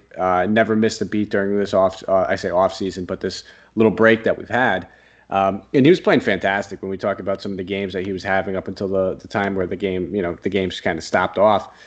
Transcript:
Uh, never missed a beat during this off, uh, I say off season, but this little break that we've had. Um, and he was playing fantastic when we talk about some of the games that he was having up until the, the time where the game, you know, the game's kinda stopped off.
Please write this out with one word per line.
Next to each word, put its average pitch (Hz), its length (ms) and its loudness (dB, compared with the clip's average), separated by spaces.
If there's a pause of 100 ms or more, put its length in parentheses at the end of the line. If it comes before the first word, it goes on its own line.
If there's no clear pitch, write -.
(160)
Uh, 90 300 2
never 107 300 2
missed 110 260 0
a 101 40 -2
beat 104 260 -2
during 101 260 0
this 101 160 -2
off, 95 340 0
uh, 95 220 2
I 98 60 0
say 92 160 -4
off 92 220 2
season, 95 300 -6
but 92 160 -8
this - 240 -6 (320)
little 110 160 6
break 110 320 6
that 95 140 2
we've - 100 -12
had. 104 400 0 (420)
Um, 98 340 0 (100)
and 135 120 6
he 156 40 8
was 175 100 6
playing 165 220 2
fantastic 98 600 -2
when 95 80 -8
we 95 80 -6
talk 98 220 -2
about 98 220 -4
some 104 100 -8
of 95 60 -6
the 95 60 -6
games 98 300 -4
that 92 120 -4
he 98 80 -4
was 90 100 -6
having 95 320 -2
up 92 140 -6
until 98 180 -6
the, 95 280 0
the - 120 -18
time 98 280 -2
where 95 120 -2
the 95 80 -6
game, 92 400 -4
you 101 60 0
know, 85 220 -4
the - 40 -2
game's 95 320 -2
kinda 85 220 -4
stopped - 380 -2
off. 101 340 2 (140)